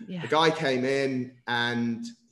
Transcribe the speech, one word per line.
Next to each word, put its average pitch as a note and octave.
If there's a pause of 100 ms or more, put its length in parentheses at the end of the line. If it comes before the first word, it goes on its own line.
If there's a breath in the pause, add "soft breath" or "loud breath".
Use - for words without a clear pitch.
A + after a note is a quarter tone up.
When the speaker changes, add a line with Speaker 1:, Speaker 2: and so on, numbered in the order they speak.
Speaker 1:
Yeah. F3+
Speaker 2:
a A#2
guy D#3
came C3
in, C3+ (140)
and A#2 (260)